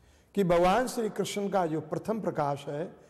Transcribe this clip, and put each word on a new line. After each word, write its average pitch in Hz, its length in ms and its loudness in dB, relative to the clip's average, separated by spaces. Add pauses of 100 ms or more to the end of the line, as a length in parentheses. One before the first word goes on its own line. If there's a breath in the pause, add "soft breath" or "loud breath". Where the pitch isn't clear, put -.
(360 soft breath)
कि 202 80 4
भगवान 185 440 4
श्री 220 220 -2
कृष्ण 202 400 -4
का 185 160 2
जो 156 160 -2
प्रथम 175 400 -4
प्रकाश 143 460 -2
है, 160 280 -6 (140 soft breath)